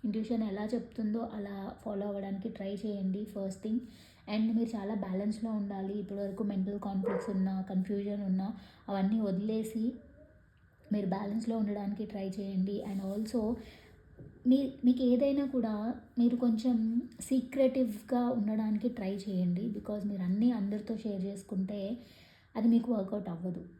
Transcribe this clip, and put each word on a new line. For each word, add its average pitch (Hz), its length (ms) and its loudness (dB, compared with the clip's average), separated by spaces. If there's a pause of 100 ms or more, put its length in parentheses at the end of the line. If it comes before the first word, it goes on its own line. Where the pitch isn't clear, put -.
ఇంట్యూషన్ 220 400 0
ఎలా 208 220 -2
చెప్తుందో 220 540 -2 (140)
అలా 202 440 -8
ఫాలో 202 300 -4
అవ్వడానికి 196 420 -4
ట్రై 196 260 -6
చేయండి 196 480 -2
first 196 360 -6
thing. 220 180 0 (500)
And 220 260 2
మీరు 226 160 2
చాలా 202 260 -4
బ్యాలెన్స్‌లో 202 560 -2
ఉండాలి. 202 480 -2
ఇప్పటివరకు 196 440 -4
మెంటల్ 196 360 0
కాన్‌ఫ్లిక్ట్స్ 196 500 -2
ఉన్నా, 190 320 2
కన్ఫ్యూజన్ 202 600 0
ఉన్నా 190 260 2 (400)
అవన్నీ 202 340 2
వదిలేసి 214 640 0 (1080)
మీరు 208 140 2
బ్యాలెన్స్‌లో 208 520 0
ఉండడానికి 208 480 0
ట్రై 196 240 -4
చేయండి. 196 540 -2
And 196 180 -4
also 214 400 -2 (1040)
మీ, 262 260 6 (100)
మీకు 247 180 6
ఏదైనా 277 440 4
కూడా 240 280 0 (440)
మీరు 240 180 6
కొంచెం 240 420 4 (420)
సీక్రెటివ్‌గా 254 1080 2
ఉండడానికి 214 600 0
ట్రై 196 260 -2
చేయండి. 185 540 0
Because 208 360 -6
మీరు 202 160 -2
అన్నీ 208 300 4
అందరితో 208 460 -2
షేర్ 196 280 -4
చేసుకుంటే 196 540 -4 (760)
అది 226 120 2
మీకు 233 260 6
వర్కౌట్ 196 360 -2
అవ్వదు. 175 320 -4 (180)